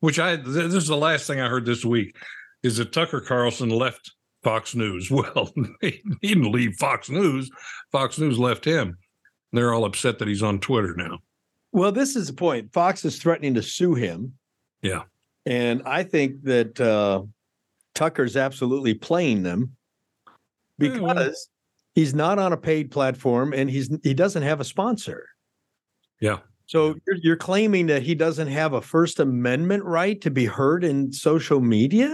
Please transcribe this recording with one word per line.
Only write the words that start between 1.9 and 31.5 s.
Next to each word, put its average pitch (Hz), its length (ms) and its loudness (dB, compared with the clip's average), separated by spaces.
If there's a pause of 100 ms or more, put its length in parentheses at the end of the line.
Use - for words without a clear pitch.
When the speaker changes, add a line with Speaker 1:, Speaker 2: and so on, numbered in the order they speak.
Speaker 1:
is 117 160 0
that 117 140 -4
Tucker 160 280 -2
Carlson 120 480 0
left 117 440 -2 (300)
Fox 110 320 -2
News. 95 360 -4
<laughs> - 0 -
Well, - 420 0 (300)
he - 180 -4 (220)
didn't 180 300 2
leave 117 240 0
Fox - 340 -4
News. 135 400 -2 (400)
Fox 135 280 -2
News 143 200 0
left 123 260 0
him. 123 320 0 (560)
They're 120 220 2
all 113 100 2
upset 113 360 -2
that 107 80 -2
he's 101 140 0
on 104 160 0
Twitter 98 380 0
now. 87 220 -8 (540)
Speaker 2:
Well, 196 200 4
this 277 240 -2
is 185 120 -2
the 135 60 -10
point. 131 380 -2
Fox 180 320 0
is 143 140 -4
threatening 151 360 0
to 110 80 2
sue 180 320 0
him. 110 400 -4 (480)
Speaker 1:
Yeah. 92 200 -4 (440)
Speaker 2:
And 123 400 0
I 151 160 -2
think 139 420 -2
that, 120 360 2
uh, 104 420 2 (720)
Tucker's 147 420 0
absolutely 131 580 0
playing 131 480 0
them 90 340 -2 (1000)
Speaker 1:
Yeah, 254 200 0
well 180 160 -2
Speaker 2:
because - 340 -4 (460)
he's 147 200 4
not 170 240 0
on 185 140 0
a 160 60 0
paid 156 320 -2
platform 131 640 0
and 135 180 0
he's, 131 200 -4 (120)
he 139 120 2
doesn't 175 280 2
have 147 180 -2
a 127 40 -6
sponsor. - 640 -4 (920)
Speaker 1:
Yeah. 104 180 0 (280)
Speaker 2:
So 156 220 2
Speaker 1:
Yeah. 156 60 -2 (120)
Speaker 2:
you're, 190 160 -2
you're 160 140 4
claiming 190 500 2
that 143 160 2
he 160 120 0
doesn't 156 340 0
have 151 260 0
a 113 80 0
First 165 360 2
Amendment 139 640 0
right 185 360 0
to 160 100 -2
be 131 140 2
heard 135 400 2
in 139 280 0
social 151 480 2